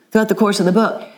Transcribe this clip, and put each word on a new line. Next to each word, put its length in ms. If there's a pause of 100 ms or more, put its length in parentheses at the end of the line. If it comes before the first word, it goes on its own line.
(120)
throughout 160
the 80
course 240
of 60
the 80
book 280 (160)